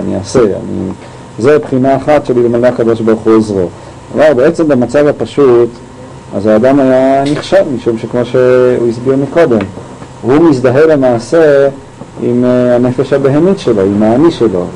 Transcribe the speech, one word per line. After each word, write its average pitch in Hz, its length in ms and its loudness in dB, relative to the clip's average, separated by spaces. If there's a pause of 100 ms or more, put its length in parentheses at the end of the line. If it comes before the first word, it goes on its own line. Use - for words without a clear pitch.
אני 98 120 -6
אעשה, 98 240 -2
אני", 95 480 -4 (500)
זה 143 200 2
בחינה 135 380 -2
אחת 147 300 0
של 120 120 0
"אלמלא 120 280 0
הקדוש 120 340 0
ברוך 110 200 0
הוא 113 160 2
עוזרו". 101 320 0 (460)
אבל 143 200 2
בעצם 156 340 0
במצב 131 380 0
הפשוט, 120 640 2 (680)
אז 101 100 -4
האדם 123 340 2
היה 131 440 2
נכשל, 147 380 0 (140)
משום 113 220 -4
שכמו 123 260 -4
שהוא 127 640 2
הסביר 123 280 -2
מקודם, 139 420 0 (640)
הוא 120 120 0
מזדהה 143 520 2
למעשה 139 840 2 (540)
עם, 123 220 0
אה, 123 300 2
הנפש 127 380 -2
הבהמית 147 460 0
שלו, 104 240 0
עם 101 200 0
האני 127 280 2
שלו, 95 340 -2 (120)